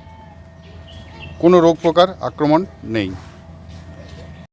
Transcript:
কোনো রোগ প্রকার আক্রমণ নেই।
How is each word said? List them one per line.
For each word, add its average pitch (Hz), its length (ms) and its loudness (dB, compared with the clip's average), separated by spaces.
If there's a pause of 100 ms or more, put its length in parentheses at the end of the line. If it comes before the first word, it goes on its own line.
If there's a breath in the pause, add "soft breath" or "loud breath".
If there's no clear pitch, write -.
(1400)
কোনো 175 200 6
রোগ 165 220 4
প্রকার 175 260 4 (200)
আক্রমণ 151 320 0 (340)
নেই। 101 160 -2 (1400)